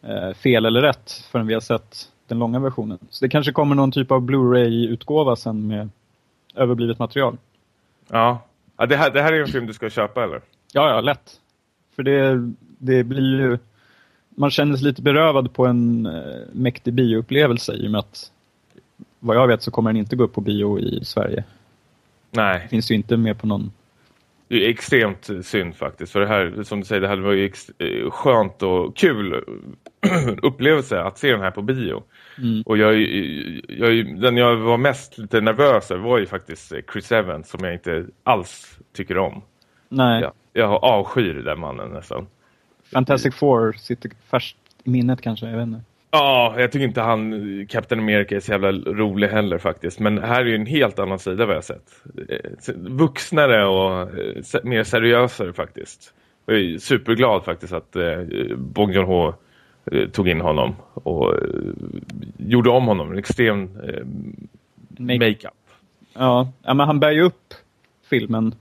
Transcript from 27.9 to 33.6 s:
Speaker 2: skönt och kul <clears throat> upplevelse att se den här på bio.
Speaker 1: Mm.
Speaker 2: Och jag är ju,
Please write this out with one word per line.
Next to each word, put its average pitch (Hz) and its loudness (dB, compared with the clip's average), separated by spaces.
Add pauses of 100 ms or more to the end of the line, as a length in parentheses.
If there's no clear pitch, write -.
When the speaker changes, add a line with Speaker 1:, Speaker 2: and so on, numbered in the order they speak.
Speaker 2:
skönt 113 0
och 92 -2
kul 104 0 (560)
<clears throat> 151 0
upplevelse 131 2
att 95 -8
se 143 0
den 110 2
här 95 -2
på 101 -10
bio. 107 -4 (360)
Speaker 1:
Mm. 113 -2
Speaker 2:
Och 107 0
jag 107 6
är 110 4
ju, 85 -4